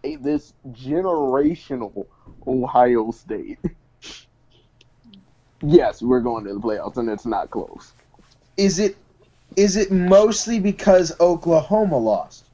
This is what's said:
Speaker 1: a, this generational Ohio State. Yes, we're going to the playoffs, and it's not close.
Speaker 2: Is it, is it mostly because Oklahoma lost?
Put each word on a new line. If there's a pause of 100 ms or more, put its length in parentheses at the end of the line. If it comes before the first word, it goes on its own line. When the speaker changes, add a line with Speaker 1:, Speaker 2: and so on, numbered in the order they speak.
Speaker 1:
a,
this (180)
generational (400)
Ohio
State. (2000)
Yes,
we're
going
to
the
playoffs,
and
it's
not
close. (640)
Speaker 2:
Is
it, (600)
is
it
mostly
because
Oklahoma
lost?